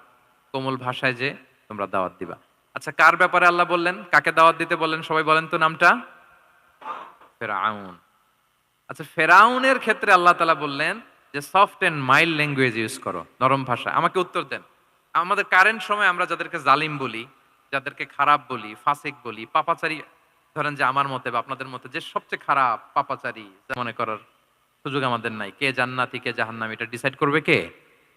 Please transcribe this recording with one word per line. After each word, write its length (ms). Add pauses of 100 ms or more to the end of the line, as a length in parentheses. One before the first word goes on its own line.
(520)
কোমল 240
ভাষায় 380
যে 220 (320)
তোমরা 180
দাওয়াত 320
দিবা। 180 (380)
আচ্ছা, 180
কার 240
ব্যাপারে 300
আল্লাহ 200
বললেন? 380
কাকে 280
দাওয়াত 240
দিতে 200
বললেন? 260
সবাই 200
বলেন 260
তো 100
নামটা। 420 (1400)
ফেরাউন। 600 (920)
আচ্ছা, 160 (100)
ফেরাউনের 640
ক্ষেত্রে 340
আল্লাহ 200
তাআলা 220
বললেন 460 (320)
যে 60
soft 500
and 220
mild 260
language 520
use 140
করো, 240 (160)
নরম 220
ভাষা। 260
আমাকে 280
উত্তর 240
দেন, 200 (500)
আমাদের 320
কারেন্ট 380
সময় 240
আমরা 200
যাদেরকে 320
জালিম 400
বলি, 280 (460)
যাদেরকে 320
খারাপ 440
বলি, 260 (100)
ফাসিক 300 (100)
বলি, 220
পাপাচারী, 560 (540)
ধরেন 180
যে 100
আমার 240
মতে 220
বা 80
আপনাদের 300
মতে 200
যে 120
সবচেয়ে 460
খারাপ 340 (140)
পাপাচারী, 560 (180)
যা 80
মনে 160
করার 260 (640)
সুযোগ 200
আমাদের 300
নাই, 260
কে 140
জান্নাতি 460
কে 140
জাহান্নামী, 400
এটা 140
ডিসাইড 300
করবে 240
কে? 300 (460)